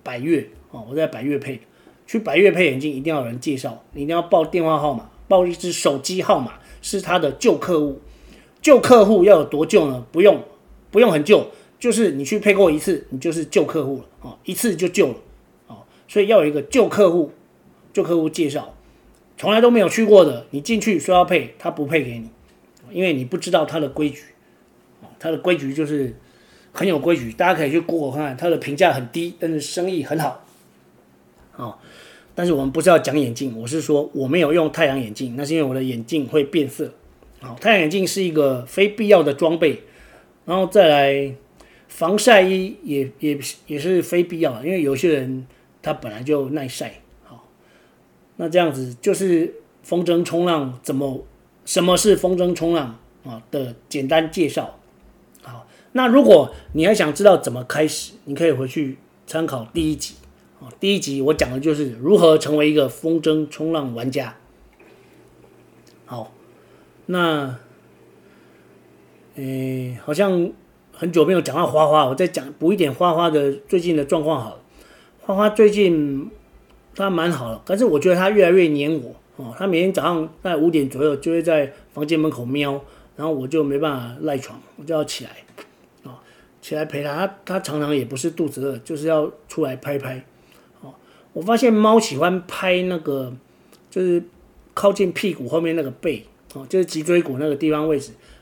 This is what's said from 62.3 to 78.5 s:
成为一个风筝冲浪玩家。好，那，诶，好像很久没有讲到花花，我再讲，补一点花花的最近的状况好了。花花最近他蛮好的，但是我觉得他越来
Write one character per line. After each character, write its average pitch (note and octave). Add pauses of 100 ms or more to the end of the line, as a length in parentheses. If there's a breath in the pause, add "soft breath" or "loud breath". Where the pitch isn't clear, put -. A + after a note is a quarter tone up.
成 D3+
为 D3+
一 D3+
个 C#3+
风 D#3+
筝 D#3
冲 D#3+
浪 C#3
玩 B2+
家。 B2+ (1700 soft breath)
好， A#2 (720 soft breath)
那， D#3 (1800 soft breath)
诶， C3
好 D3+
像 F3+ (400)
很 E3+
久 D#3+
没 F3
有 F3+
讲 C#3+
到 E3
花 D3+
花， D3+
我 C3
再 F3+
讲， C#3+
补 E3
一 -
点 D#3
花 F3
花 E3+
的 C#3+ (160)
最 F#3
近 E3+
的 D3
状 D#3
况 D3
好 G#2+
了。 - (600 soft breath)
花 -
花 G#3
最 G#3
近 E3 (640)
他 G3
蛮 E3+
好 B2
的， A2
但 F#3
是 B3
我 D#3+
觉 E3+
得 F3
他 F#3
越 G#3
来 E3+